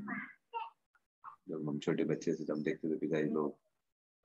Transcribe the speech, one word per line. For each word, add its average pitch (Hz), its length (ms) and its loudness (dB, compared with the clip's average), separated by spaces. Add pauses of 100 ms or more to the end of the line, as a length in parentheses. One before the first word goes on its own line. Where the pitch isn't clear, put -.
(1500)
जब 78 220 -2
हम 71 100 0
छोटे 80 240 2
बच्चे 78 300 2
थे, 78 100 -2
तब 76 200 0
देखते 78 260 0
थे 78 80 2
पिताजी 76 320 2
लोग, 76 300 0 (640)